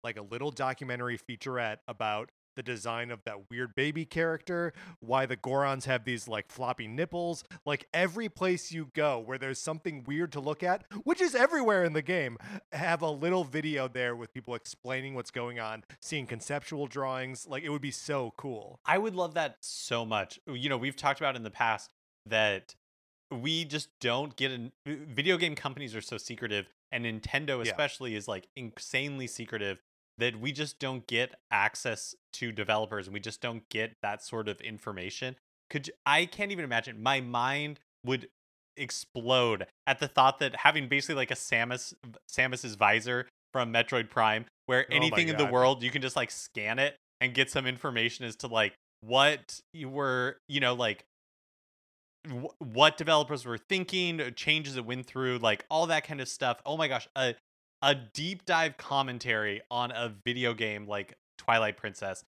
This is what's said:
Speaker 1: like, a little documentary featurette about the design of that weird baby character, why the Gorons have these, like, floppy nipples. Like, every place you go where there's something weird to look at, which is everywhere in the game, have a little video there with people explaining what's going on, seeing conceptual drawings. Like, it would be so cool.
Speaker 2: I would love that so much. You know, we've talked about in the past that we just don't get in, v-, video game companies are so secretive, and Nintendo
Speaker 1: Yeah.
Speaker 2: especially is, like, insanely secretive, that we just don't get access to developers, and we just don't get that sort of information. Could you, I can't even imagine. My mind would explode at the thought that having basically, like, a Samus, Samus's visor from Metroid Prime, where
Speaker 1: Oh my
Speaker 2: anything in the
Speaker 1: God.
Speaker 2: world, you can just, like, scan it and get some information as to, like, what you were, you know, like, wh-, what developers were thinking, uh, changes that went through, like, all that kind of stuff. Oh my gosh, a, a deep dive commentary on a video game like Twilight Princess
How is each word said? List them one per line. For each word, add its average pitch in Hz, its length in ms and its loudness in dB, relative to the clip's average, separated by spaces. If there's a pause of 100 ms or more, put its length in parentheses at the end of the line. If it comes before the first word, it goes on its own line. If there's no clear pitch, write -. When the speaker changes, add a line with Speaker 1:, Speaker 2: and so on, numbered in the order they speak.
Speaker 1:
like, 113 140 -6
a 107 40 -10
little 120 300 -6
documentary 123 640 -4
featurette 120 600 -4 (100)
about 107 440 -2 (260)
the 127 60 -10
design 117 480 -4
of 107 120 -12
that 101 260 -10
weird 120 260 -6
baby 151 280 0
character, 165 680 -2 (260)
why 131 260 2
the 123 120 -4
Gorons 135 480 0
have 127 180 2
these, 120 240 -4
like, 107 220 -4
floppy 123 400 -4
nipples. 170 560 -4 (200)
Like, 147 280 -2
every 185 340 0
place 185 460 -2
you 160 200 -8
go 147 260 2
where 120 180 -6
there's 135 220 -6
something 156 460 -6
weird 151 280 -2
to 147 80 -6
look 147 200 -4
at, 180 220 2 (220)
which 349 160 2
is 320 120 2
everywhere 240 520 6
in 160 80 0
the 156 80 0
game, 139 360 -2 (360)
have 165 280 0
a 160 80 0
little 165 360 0
video 143 420 -2
there 123 260 -2
with 117 200 -10
people 123 220 -8
explaining 131 600 -8
what's 120 160 -8
going 120 300 -6
on, 110 240 -8 (160)
seeing 143 260 -6
conceptual 143 600 -6
drawings. 131 600 -6
Like, 139 160 -6
it 156 60 -6
would 147 120 -2
be 139 100 -6
so 131 460 -4
cool. 113 480 -10
Speaker 2:
I 165 120 6
would 208 180 0
love 170 200 -2
that 151 260 -2
so - 440 -4
much. 107 400 -2
You 131 220 -6
know, 135 100 2
we've 135 200 -4
talked 139 240 2
about 135 160 0
in 113 60 -8
the 104 80 -8
past 113 380 0 (360)
that 107 480 2 (580)
we 156 320 -2
just 147 260 -6 (120)
don't 127 340 0
get 131 160 0
in, 123 200 -8 (140)
v-, 143 100 -6
video 156 420 2
game 165 180 0
companies 135 400 -8
are 107 60 -6
so - 160 -8
secretive, 104 500 -4 (240)
and 120 140 -4
Nintendo 127 580 -2
Speaker 1:
Yeah. 113 80 0
Speaker 2:
especially 131 440 -2
is, 104 120 -6
like, 98 280 -6
insanely 135 720 -6
secretive, 104 520 -6 (380)
that 117 200 0
we 127 140 -4
just 143 280 -8
don't 131 280 -6
get 120 280 0 (140)
access - 640 0 (200)
to 117 180 -6
developers, 107 560 0
and 95 60 -12
we 104 80 -6
just 110 180 -10
don't 117 300 -6
get 110 320 -2
that 107 200 -4
sort 110 280 -6
of 98 100 -6
information. 107 760 -8 (320)
Could 143 180 -6
you, - 60 -12 (120)
I 156 200 6
can't 202 260 -4
even 175 140 -4
imagine. 117 360 -2
My 131 200 2
mind 131 580 -2 (240)
would 127 240 0 (480)
explode 120 920 2 (200)
at 135 120 2
the 139 100 0
thought 135 300 8
that 127 180 0
having 147 320 6
basically, 139 260 0
like, 127 160 0
a 127 40 0
Samus, 120 580 -2 (360)
Samus's 127 460 0
visor 113 540 4 (240)
from 120 180 0
Metroid 117 380 2
Prime, 113 360 4 (200)
where 127 240 4
Speaker 1:
Oh - 20 -2
my 151 60 2
Speaker 2:
anything 160 320 4
in 151 80 0
the 147 80 6
Speaker 1:
God. 117 80 0
Speaker 2:
world, 127 300 6
you 123 60 0
can 135 120 -2
just, 131 160 -2
like, 120 140 0
scan 110 480 -4
it 143 180 2 (240)
and 127 120 2
get 131 160 4
some 131 160 0
information 123 600 -2
as 110 120 -6
to, 135 100 -8
like, 110 260 4 (260)
what 135 600 4 (120)
you 151 140 -8
were, 135 500 0 (120)
you 143 100 0
know, 127 140 4
like, 117 320 -2 (1200)
wh-, 131 340 -8
what 143 360 6
developers 147 480 4
were 117 120 -4
thinking, 180 600 0
uh, 123 120 -2
changes 143 440 0
that 123 80 -2
went 123 220 -4
through, 127 320 -2
like, 113 320 4
all 160 180 4
that 160 160 2
kind 147 160 -8
of 127 80 -6
stuff. 123 380 0
Oh 147 100 -2
my 160 140 0
gosh, 127 260 -2
a, 127 200 2 (460)
a 139 140 6
deep 147 500 -8
dive 165 300 2
commentary 120 840 0 (100)
on 120 200 0
a 117 220 0 (120)
video 123 280 2
game 107 320 -2
like 101 280 -4 (240)
Twilight 110 400 4
Princess 98 460 -6 (120)